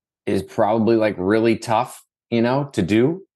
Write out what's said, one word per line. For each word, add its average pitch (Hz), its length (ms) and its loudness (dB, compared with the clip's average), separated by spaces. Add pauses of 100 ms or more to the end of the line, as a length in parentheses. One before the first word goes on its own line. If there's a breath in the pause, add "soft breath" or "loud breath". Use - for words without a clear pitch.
(240)
is 101 180 -2
probably, 113 540 0
like, 110 220 0
really 110 400 2
tough, 117 440 -4 (280)
you 117 100 0
know, 135 320 -2
to - 80 -2
do. 117 420 0 (140)